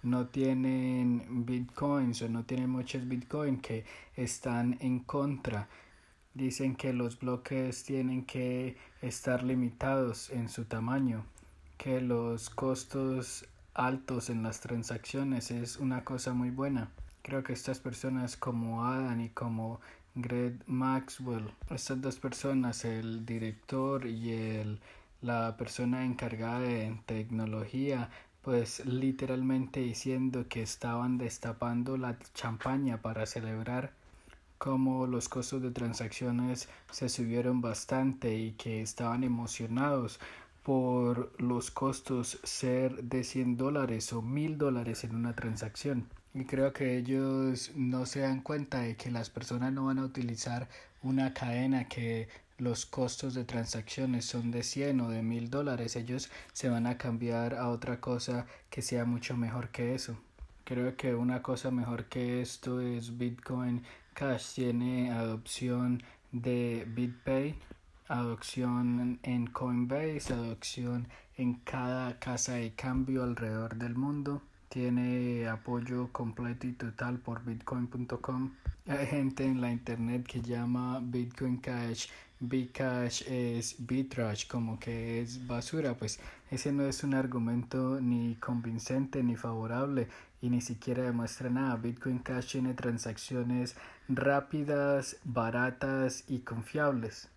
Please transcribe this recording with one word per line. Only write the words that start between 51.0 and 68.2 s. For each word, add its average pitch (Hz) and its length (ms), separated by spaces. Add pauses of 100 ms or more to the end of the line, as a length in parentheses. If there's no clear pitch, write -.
una 131 320
cadena 127 540
que 117 400 (320)
los 120 280
costos 127 480
de 123 100
transacciones 120 800
son 120 280
de 120 100
cien 135 380
o 117 80
de 113 140
mil 117 280
dólares. 127 460
Ellos 123 340 (220)
se - 160
van 117 180
a 123 100
cambiar 117 580
a 120 140
otra 120 320
cosa 123 460 (240)
que 127 120
sea 120 220
mucho 120 320
mejor 117 340
que 123 260
eso. 117 200 (480)
Creo 127 320
que 127 180
una 123 280
cosa 127 300
mejor 120 320
que 123 360
esto 123 400
es 120 380
Bitcoin 123 640 (320)
Cash. 135 400
Tiene 123 560
adopción 120 920 (260)
de 120 580
BitPay, 135 680 (480)
adopción 123 1200